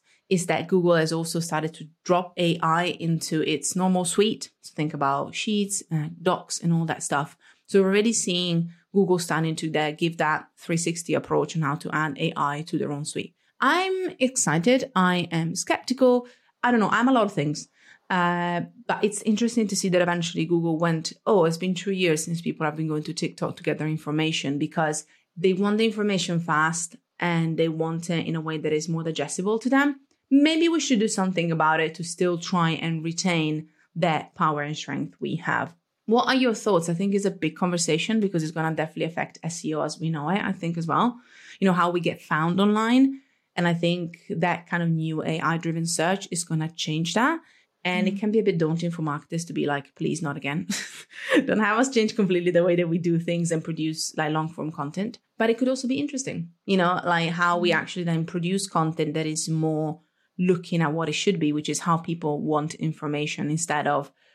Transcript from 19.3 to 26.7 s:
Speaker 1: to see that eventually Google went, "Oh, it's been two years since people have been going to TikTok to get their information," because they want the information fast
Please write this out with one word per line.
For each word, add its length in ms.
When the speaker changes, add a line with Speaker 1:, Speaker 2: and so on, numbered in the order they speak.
Speaker 1:
to 80
see 120
that 140
eventually 420
Google 340
went, 340
"Oh, 200
it's 100
been 180
two 180
years 320
since 180
people 240
have 100
been 120
going 160
to 100
TikTok 420
to 60
get 160
their 100
information," 720
because 480
they 180
want 240
the 80
information 540
fast 560